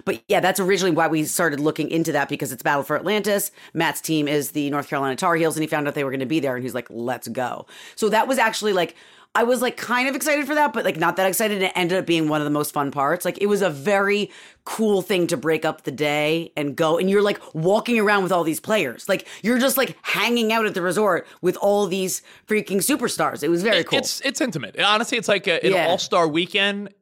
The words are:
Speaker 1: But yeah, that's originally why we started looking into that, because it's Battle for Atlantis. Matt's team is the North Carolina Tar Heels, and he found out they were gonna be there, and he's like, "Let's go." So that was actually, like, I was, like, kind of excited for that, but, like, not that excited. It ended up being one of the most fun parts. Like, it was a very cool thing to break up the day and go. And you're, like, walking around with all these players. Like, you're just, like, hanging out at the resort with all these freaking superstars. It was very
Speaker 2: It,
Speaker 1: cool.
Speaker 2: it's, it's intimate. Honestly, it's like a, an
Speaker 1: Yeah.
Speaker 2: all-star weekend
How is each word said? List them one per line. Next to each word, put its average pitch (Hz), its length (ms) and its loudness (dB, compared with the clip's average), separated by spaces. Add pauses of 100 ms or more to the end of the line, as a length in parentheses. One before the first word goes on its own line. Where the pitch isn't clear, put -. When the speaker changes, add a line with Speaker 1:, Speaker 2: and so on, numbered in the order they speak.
Speaker 1:
But 214 220 -4
yeah, 185 120 4
that's 190 200 2
originally 180 340 2
why 160 140 2
we 156 160 0
started 151 360 -2
looking 151 300 -2
into 165 220 -2
that, 143 180 0
because 147 220 -6
it's 123 100 -12
Battle 143 200 2
for 151 140 -2
Atlantis. 202 540 -2 (240)
Matt's 160 280 -2
team 156 260 0
is 147 240 -2
the 147 180 -2
North 143 180 -4
Carolina 135 280 -2
Tar 175 200 2
Heels, 160 200 2
and 156 60 -2
he 151 40 -2
found 151 220 -2
out 139 60 -2
they 147 100 -2
were 135 60 -4
gonna 131 160 -4
be 156 140 0
there, 131 160 -2
and 123 60 -6
he's 123 120 -6
like, 120 160 -6
"Let's 120 380 -6
go." 123 380 -6 (280)
So 220 160 0
that 214 180 4
was 262 100 0
actually, 220 360 0
like, 170 220 0 (380)
I 220 100 4
was, 240 160 2
like, 240 160 -2
kind 247 320 -2
of 269 80 -2
excited 294 300 0
for 294 80 -2
that, 294 180 2
but, 220 140 -2
like, 135 120 -2
not 170 180 2
that 190 120 2
excited. 202 340 0
It 185 140 0
ended 180 220 0
up 175 80 -2
being 165 240 2
one 151 100 2
of 147 60 0
the 147 40 0
most 147 220 0
fun 143 180 -2
parts. 143 360 0
Like, 175 160 -4
it 202 40 2
was 208 140 2
a 190 80 2
very 196 640 0 (340)
cool 208 380 0
thing 180 240 0
to 165 100 0
break 160 300 0
up - 180 -4
the 156 80 -6
day 151 640 0
and 143 180 -4
go. 160 240 2
And 185 120 2
you're, 202 120 4
like, 202 160 2 (160)
walking 214 460 2
around 202 220 4
with 180 100 0
all 175 100 2
these 151 160 -2
players. 170 480 -2
Like, - 220 -2 (140)
you're 233 160 2
just, 254 180 2
like, 226 260 0
hanging 220 480 0
out 226 140 2
at 202 80 0
the 185 80 -4
resort 180 460 0 (160)
with 175 160 0
all 202 280 2
these 185 360 -2 (260)
freaking 202 300 0
superstars. 180 640 0
It 147 80 0
was 170 120 2
very 202 180 2
Speaker 2:
It, 156 80 -2
Speaker 1:
cool. 269 100 2
Speaker 2:
it's, - 260 -4
it's 269 160 -2
intimate. 165 400 -4
Honestly, 214 380 2
it's 202 100 -4
like 202 180 2
a, 165 180 2
an 190 80 4
Speaker 1:
Yeah. 165 160 2
Speaker 2:
all-star 180 380 2
weekend 196 640 0 (140)